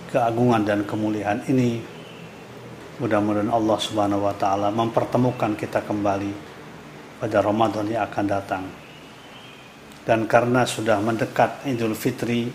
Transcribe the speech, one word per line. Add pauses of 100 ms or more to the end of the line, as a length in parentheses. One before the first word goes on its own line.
(140)
keagungan,
dan
kemuliaan
ini. (1200)
Mudah-mudahan
Allah
Subhanahu
wa
taala
mempertemukan
kita
kembali (880)
pada
Ramadan
yang
akan
datang. (1400)
Dan
karena
sudah
mendekat
Idul
Fitri